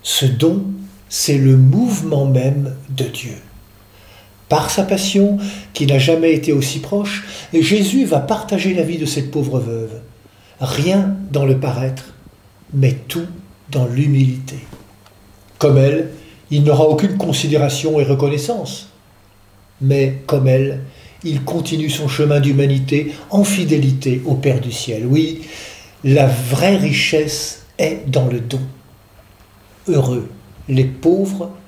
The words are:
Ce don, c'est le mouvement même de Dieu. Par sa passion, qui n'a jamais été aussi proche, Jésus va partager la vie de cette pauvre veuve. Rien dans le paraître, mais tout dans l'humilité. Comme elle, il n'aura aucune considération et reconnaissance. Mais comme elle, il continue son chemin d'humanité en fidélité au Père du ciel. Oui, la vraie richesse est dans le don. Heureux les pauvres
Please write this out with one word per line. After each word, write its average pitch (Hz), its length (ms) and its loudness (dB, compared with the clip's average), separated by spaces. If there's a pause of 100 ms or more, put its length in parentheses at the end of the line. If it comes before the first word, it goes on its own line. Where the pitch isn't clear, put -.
Ce - 220 -2
don, 165 400 2 (440)
c'est - 300 -2
le 135 180 6
mouvement 151 720 4
même 135 480 0 (140)
de 131 160 -4
Dieu. 110 300 -10 (1120)
Par 156 220 0
sa 190 140 0
passion, 202 540 2 (360)
qui 143 120 0
n'a 135 120 4
jamais 160 340 4
été 151 200 0
aussi 135 260 -2
proche, - 460 -4 (280)
Jésus 202 520 2
va 156 160 2
partager 190 540 -2
la 170 80 0
vie 160 160 -2
de 151 80 -4
cette 135 240 -4
pauvre 131 280 -2
veuve. 113 420 -6 (600)
Rien 180 560 0 (160)
dans 139 120 0
le 131 140 2
paraître, 131 560 -6 (580)
mais 135 200 2
tout 170 340 -8 (440)
dans 131 160 0
l'humilité. 135 720 0 (1000)
Comme 135 200 4
elle, 143 320 2 (400)
il 147 120 2
n'aura 151 260 4
aucune 185 280 0
considération 151 840 -2
et 139 60 2
reconnaissance. 139 840 -2 (920)
Mais 135 460 0
comme 135 200 2
elle, 135 340 2 (440)
il 143 180 -2
continue 151 480 -4
son 143 180 -4
chemin 147 320 2
d'humanité 139 720 2 (180)
en 202 140 4
fidélité 135 800 0
au 135 100 0
Père 131 260 0
du 120 120 -6
ciel. 113 340 -6
Oui, 156 360 0 (640)
la 135 220 6
vraie 135 500 2
richesse - 880 -2 (140)
est 156 300 -2
dans 131 180 2
le 120 140 -2
don. 131 200 -4 (1300)
Heureux 127 400 0 (400)
les 131 160 2
pauvres 180 680 0 (180)